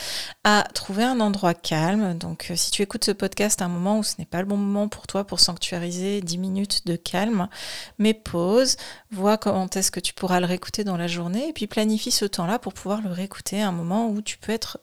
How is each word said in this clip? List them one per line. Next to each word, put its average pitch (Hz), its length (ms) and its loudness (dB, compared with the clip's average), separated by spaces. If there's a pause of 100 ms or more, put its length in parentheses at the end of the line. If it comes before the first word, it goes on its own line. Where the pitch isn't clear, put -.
(440)
à 208 300 6
trouver 202 300 -2
un 254 160 2
endroit 202 340 4
calme. 170 640 2
Donc, 170 340 -6
euh, 170 40 -4
si - 160 0
tu - 100 0
écoutes 202 240 -2
ce 214 60 4
podcast 202 500 0
à 185 40 0
un 175 40 0
moment 185 300 2
où 208 40 0
ce - 160 -2
n'est 165 60 -10
pas 170 140 -2
le 190 80 0
bon 202 100 2
moment 202 300 2
pour - 200 -10
toi 196 160 0
pour 175 160 -2
sanctuariser 180 840 0
dix 170 160 -4
minutes 190 480 0
de 170 100 2
calme, 196 520 0 (500)
mets 220 160 4
pause, 214 640 2 (340)
vois 208 260 4
comment 190 320 0
est-ce 190 220 0
que - 80 -6
tu - 140 -4
pourras 180 260 2
le 180 60 2
réécouter 180 380 -2
dans 190 140 0
la 170 100 -2
journée 175 420 -2
et 302 40 -4
puis 208 140 -4
planifie 220 440 0
ce - 140 2
temps-là 202 340 0
pour 190 140 -6
pouvoir 208 280 -4
le 196 100 -2
réécouter 190 500 -4
à 208 80 2
un - 20 0
moment 180 380 0
où 208 120 -2
tu - 160 -8
peux - 140 -6
être - 320 -6